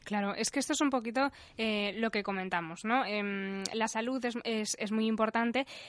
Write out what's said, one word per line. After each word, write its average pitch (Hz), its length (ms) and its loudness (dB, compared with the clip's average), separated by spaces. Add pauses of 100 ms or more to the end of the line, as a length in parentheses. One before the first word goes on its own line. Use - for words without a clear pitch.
Claro, 202 300 0
es 220 160 0
que - 100 0
esto 269 120 0
es 277 80 2
un 294 80 6
poquito, 254 420 2 (280)
eh, 208 400 0
lo 226 120 2
que 208 120 0
comentamos, 185 640 -2
¿no? 240 180 4
Em, 196 580 -2 (120)
la 220 140 2
salud 233 360 -2
es, 240 100 0 (100)
es, 220 360 -2
es 208 100 -2
muy 220 160 2
importante, 226 600 2 (220)